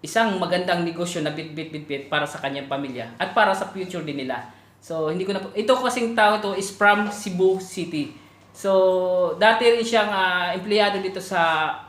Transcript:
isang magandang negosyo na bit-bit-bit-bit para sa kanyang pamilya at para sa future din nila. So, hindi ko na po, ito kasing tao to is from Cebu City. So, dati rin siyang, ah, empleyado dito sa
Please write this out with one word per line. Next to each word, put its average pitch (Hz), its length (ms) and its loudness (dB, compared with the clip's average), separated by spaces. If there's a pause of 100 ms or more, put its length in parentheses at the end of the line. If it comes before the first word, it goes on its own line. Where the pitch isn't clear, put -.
isang 214 320 0
magandang 175 480 0
negosyo 165 400 -4
na 147 80 -4
bit-bit-bit-bit 151 800 -8
para 147 160 0
sa - 80 -12
kanyang 139 320 -8
pamilya 131 480 -6
at 196 160 -4
para 196 240 4
sa - 160 -4
future 180 320 -8
din 143 160 -6
nila. 127 160 -6 (400)
So, 160 320 -4
hindi 185 160 -2
ko 196 80 -4
na 190 80 -4
po, - 160 -10
ito 220 160 2
kasing 240 400 0
tao 214 320 4
to 196 80 -2
is 196 160 -4
from 208 400 4
Cebu 190 480 0
City. 156 560 -6 (400)
So, 185 880 2
dati 226 240 6
rin 233 160 6
siyang, 214 320 2
ah, 180 400 0
empleyado 202 480 2
dito 190 160 -6
sa 165 560 0 (160)